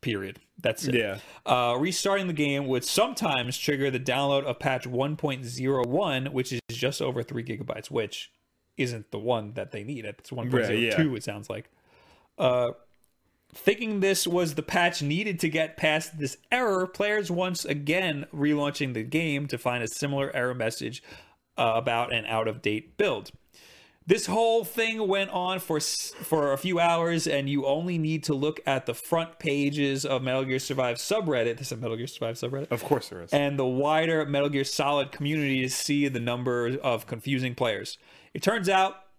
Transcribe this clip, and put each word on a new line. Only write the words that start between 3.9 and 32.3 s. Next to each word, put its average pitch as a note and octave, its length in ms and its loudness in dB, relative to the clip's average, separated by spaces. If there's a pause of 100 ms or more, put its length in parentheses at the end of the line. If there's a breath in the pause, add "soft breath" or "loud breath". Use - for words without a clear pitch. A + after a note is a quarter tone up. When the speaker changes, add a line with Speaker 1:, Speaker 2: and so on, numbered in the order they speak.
Speaker 1:
the B2+ 80 -2
download C#3 460 2
of C3 160 -4
patch C3 260 0
one C3 300 -2
point C3+ 280 -4
zero B2+ 400 0
one, C3+ 420 0
which C3+ 260 -2
is A#2+ 80 -4 (100)
just A#2+ 320 -2
over C3 220 -2
three A#2 180 -6
gigabytes, A#2 480 -8
which - 400 -4 (460)
isn't A#2+ 340 -4
the A2 80 -6
one A2 360 0
that F#2+ 180 -8
they G#2 100 -8
need. A#2 220 -10
It's - 260 -14
one B2 200 -4
point B2 160 4
zero A2 120 2
two, A#2 80 2
Speaker 2:
Right, C#3+ 240 4
yeah. A#2+ 60 -4
Speaker 1:
it G#2 80 -8
sounds G2+ 260 -8
like. G#2 180 -8 (680 soft breath)
Uh, B2 340 2 (800)
thinking G#3+ 480 0
this F#3+ 260 2
was E3+ 280 2
the D3+ 80 -2
patch F3 400 2
needed F3 380 0
to - 80 2
get D#3 280 -2
past D#3 420 0
this C#3+ 180 -4 (140)
error, G#3 360 2
players G#3 440 0
once F3+ 340 -2
again D3 680 0
relaunching C#3+ 600 0
the A2+ 80 -2
game D3 440 0
to C3 120 -4
find B2 240 -2
a A2 60 -4
similar C#3 460 -2
error B2+ 200 0
message, A#2 480 -4 (540 loud breath)
uh, A2+ 200 4
about A#2 360 0
an A2+ 140 0
out-of-date A2+ 720 -2
build. D3 340 0 (760 soft breath)
This G#3 200 4
whole A3+ 380 2
thing A3 440 -2
went G3 220 0
on F3+ 300 -2
for D#3+ 180 -2
s-, - 340 -4 (120)
for D3 280 2
a C3+ 60 0
few F3+ 200 0
hours, E3+ 480 2
and C#3 220 0
you C#3 160 0
only E3 320 0
need D#3 280 0
to D3+ 100 0
look D3 320 -2
at C3+ 180 0
the A#2+ 80 -2
front E3 460 -2
pages C#3+ 680 0
of C3+ 180 2
Metal C3 220 0
Gear C3 140 0
Survive B2+ 400 0
subreddit. C#3 580 2
There's C3+ 160 -8
a B2+ 40 -6
Metal A2+ 200 -4
Gear A#2 120 -6
Survive A2+ 260 -6